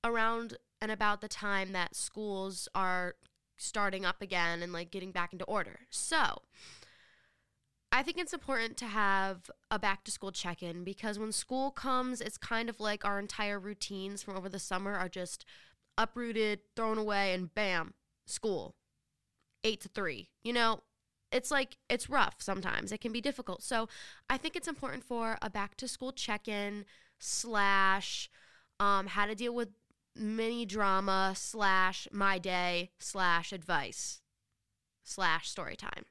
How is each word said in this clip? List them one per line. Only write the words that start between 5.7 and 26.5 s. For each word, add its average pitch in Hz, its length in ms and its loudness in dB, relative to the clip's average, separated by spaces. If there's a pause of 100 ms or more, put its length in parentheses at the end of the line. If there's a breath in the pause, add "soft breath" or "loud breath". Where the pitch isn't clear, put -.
So - 500 2 (1500 loud breath)
I 254 100 6
think 320 140 -2
it's 349 160 -4
important 226 460 -2
to 240 80 -8
have 196 640 2 (200)
a 214 80 0
back-to-school 196 540 -2
check-in 175 500 -6
because 196 360 -6
when 214 120 -4
school 262 400 -2
comes, 254 520 0
it's 220 160 -6
kind 226 320 -2
of 220 100 -10
like 208 240 -2
our 202 140 2
entire 202 420 -2
routines 196 600 -6
from 190 160 -6
over 190 100 -6
the 190 100 -8
summer 196 360 -2
are 180 160 -2
just - 340 -8 (540 loud breath)
uprooted, 220 640 0 (140)
thrown 220 220 2
away, 202 380 2
and 185 200 -4
bam, 185 380 0 (320)
school, 180 520 -4 (840)
eight 220 200 0
to - 80 -12
three. 147 400 -6 (120)
You 233 120 -2
know, 226 260 4 (520)
it's 254 180 0
like, 277 280 0 (100)
it's 240 200 -2
rough 247 300 4
sometimes. 190 540 -2
It 214 80 -6
can 233 100 -4
be 233 100 -4
difficult. 247 400 -4
So 226 280 -2 (420 loud breath)
I 262 60 2
think 320 180 -4
it's 349 140 -4
important 269 340 -6
for 226 400 -2
a 214 80 -4
back-to-school 220 640 -6
check-in 208 720 -4 (340 loud breath)